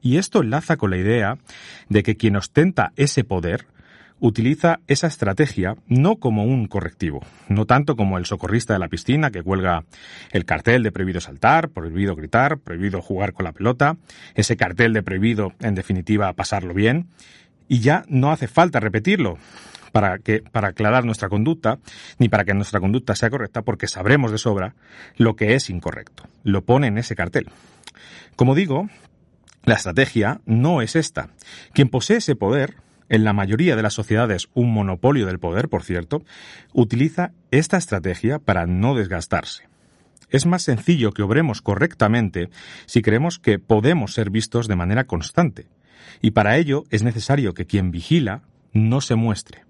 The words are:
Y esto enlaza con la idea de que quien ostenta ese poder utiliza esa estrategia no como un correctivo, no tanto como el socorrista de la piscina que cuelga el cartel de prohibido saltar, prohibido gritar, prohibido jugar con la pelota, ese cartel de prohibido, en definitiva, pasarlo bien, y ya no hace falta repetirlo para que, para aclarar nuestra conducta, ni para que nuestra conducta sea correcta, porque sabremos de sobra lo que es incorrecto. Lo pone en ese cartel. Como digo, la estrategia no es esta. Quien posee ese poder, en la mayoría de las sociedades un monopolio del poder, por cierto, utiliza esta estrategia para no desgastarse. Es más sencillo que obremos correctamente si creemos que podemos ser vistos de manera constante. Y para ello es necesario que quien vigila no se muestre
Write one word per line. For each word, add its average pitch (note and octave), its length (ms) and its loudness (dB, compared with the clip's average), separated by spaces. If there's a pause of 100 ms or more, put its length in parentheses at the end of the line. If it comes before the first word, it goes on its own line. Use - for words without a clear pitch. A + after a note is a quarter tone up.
Y B2+ 160 2
esto G3 240 0
enlaza C#3+ 380 0
con G2+ 120 -2
la F#2 60 -2
idea G#2+ 400 0 (540)
de G#2 120 4
que G#2+ 140 0
quien G#2 200 2
ostenta D3 600 0
ese C#3 260 0
poder F#2 440 -4 (520)
utiliza C3 680 2
esa C#3+ 220 0
estrategia G2+ 680 -2 (120)
no D3 280 4
como G#2+ 280 -2
un B2 220 0
correctivo, E2+ 540 -6 (280)
no G#2+ 180 0
tanto C3+ 300 2
como G2 200 0
el F2+ 80 -4
socorrista G2+ 480 -2
de G2 60 2
la F2 100 -4
piscina C3 420 -2
que F#2 120 -10
cuelga F2+ 420 -2 (460)
el F#2+ 160 -2
cartel A#2 380 2
de G2+ 80 -2
prohibido F#2 280 -4
saltar, D3 480 2
prohibido E2+ 480 -4
gritar, B2 440 0
prohibido F2+ 420 -6
jugar G2 320 -6
con F#2 100 -6
la E2 80 -8
pelota, B2 460 0 (360)
ese A2+ 220 0
cartel A2 380 0
de G#2+ 80 0
prohibido, G2+ 580 -2
en A2 140 -2
definitiva, F#2+ 580 -2
pasarlo F#2 400 -6
bien, A#2 360 0 (600)
y B2 120 2
ya C#3+ 260 2
no C#3 240 2
hace D3+ 160 -2
falta E3+ 320 4
repetirlo G#2+ 600 0 (520)
para G2 280 2
que, G#2+ 220 -2
para G#2 280 -4
aclarar A2 360 2
nuestra A2 240 -2
conducta, A2+ 520 0 (360)
ni A#2+ 120 4
para G2+ 160 2
que G2 100 -2
nuestra G2+ 240 -2
conducta G#2 380 0
sea A#2+ 120 -2
correcta, A#2 340 -6
porque - 260 -6
sabremos A#2 420 2
de G#2+ 80 -4
sobra G2 380 -4 (400)
lo A2+ 180 4
que A2 200 2
es C3+ 140 -2
incorrecto. - 600 -10 (160)
Lo G2 200 0
pone C3+ 220 4
en G#2 100 0
ese A#2 200 -6
cartel. - 320 -4 (880)
Como C3 180 4
digo, F3 340 -2 (760)
la A2+ 100 4
estrategia G#2 680 0
no C3 360 2
es A2 140 -6
esta. - 360 -4 (420)
Quien C#3 160 4
posee G3 300 0
ese C#3+ 180 -2
poder, C3 400 -2 (320)
en A2 160 4
la G#2+ 80 2
mayoría A2 420 0
de A2 80 0
las G#2+ 120 -2
sociedades G#2+ 600 -2
un A#2+ 180 2
monopolio G#2+ 540 0
del F2+ 140 -6
poder, F2+ 280 -2
por F2 140 -4
cierto, F2 400 -6 (500)
utiliza C3+ 600 0 (180)
esta D3+ 280 2
estrategia G#2 600 -4
para F2+ 280 0
no G2 280 0
desgastarse. F#2 720 -6 (600)
Es C3+ 180 0
más F3 160 0
sencillo A#2+ 500 0
que G#2 100 -4
obremos A#2 400 0
correctamente G2+ 840 0 (360)
si - 180 0
creemos C3 380 0
que G2+ 180 2
podemos A2+ 540 2
ser G#2 180 -4
vistos A2 380 -2
de G2+ 80 0
manera G2 280 0
constante. - 640 -4 (540)
Y A2 120 2
para G#2+ 240 4
ello D3 340 0
es G#2 120 0
necesario A2+ 520 -2
que F2 120 -8
quien F#2 240 0
vigila A2 520 -2 (300)
no A2+ 280 2
se B2+ 140 -2
muestre A2+ 560 -4